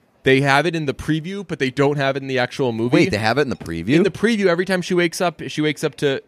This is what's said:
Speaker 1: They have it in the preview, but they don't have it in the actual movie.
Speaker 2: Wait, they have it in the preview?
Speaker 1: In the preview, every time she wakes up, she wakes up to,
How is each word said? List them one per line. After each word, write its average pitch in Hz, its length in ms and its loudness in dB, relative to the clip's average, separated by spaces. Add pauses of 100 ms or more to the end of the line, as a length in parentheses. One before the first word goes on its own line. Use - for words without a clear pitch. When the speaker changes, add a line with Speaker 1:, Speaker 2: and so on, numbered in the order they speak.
(240)
Speaker 1:
They 131 180 6
have 143 240 4
it 165 100 -2
in 160 100 -4
the 135 80 0
preview, 170 540 -4
but 160 120 -8
they 135 100 0
don't 143 260 2
have 139 220 -2
it 139 40 -8
in 135 60 -10
the 131 120 0
actual 123 340 0
movie. 120 240 0
Speaker 2:
Wait, 180 140 4
they 104 60 0
have 110 200 0
it 151 60 4
in 135 60 -4
the 98 60 -4
preview? 82 400 -4
Speaker 1:
In 170 80 4
the 196 80 0
preview, 202 360 0
every 175 180 0
time 185 160 -2
she 180 120 -4
wakes 175 280 0
up, 175 260 -2
she 135 140 -4
wakes 156 240 -2
up 147 120 -6
to, 139 300 0